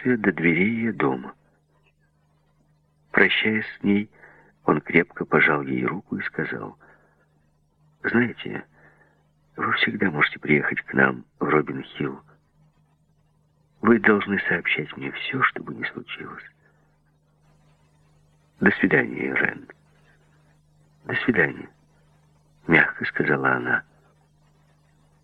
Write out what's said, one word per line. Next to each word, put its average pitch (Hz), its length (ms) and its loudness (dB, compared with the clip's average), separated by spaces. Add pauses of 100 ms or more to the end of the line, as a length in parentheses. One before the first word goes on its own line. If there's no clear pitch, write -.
ее 123 140 2
до 101 140 2
дверей 85 380 2
ее 117 220 -2
дома. 69 420 -2 (1800)
Прощаясь 107 520 2 (120)
с - 60 -20
ней, 101 260 2 (540)
он 80 160 2
крепко - 440 0
пожал 73 380 2
ей 64 240 -2
руку - 300 -6
и 98 60 -6
сказал: 57 540 -8 (1300)
Знаете, - 640 0 (920)
вы - 180 -2
всегда 104 360 0
можете 73 280 -2
приехать - 440 0
к - 120 -10
нам 65 300 2 (140)
в - 60 -4
Робин-Хилл. 69 760 -2 (1600)
Вы 113 180 6
должны 101 380 4 (100)
сообщать 78 480 -2
мне 67 160 -8
все, - 300 -4
что - 200 0
бы 76 120 -10
ни - 100 -8
случилось. - 580 -12 (2250)
До 190 120 6
свидания, 117 560 0
Ирен. - 400 -2 (1400)
До - 120 -6
свидания, 82 520 0 (1000)
мягко - 380 2
сказала 69 480 0
она. 62 320 -2 (1400)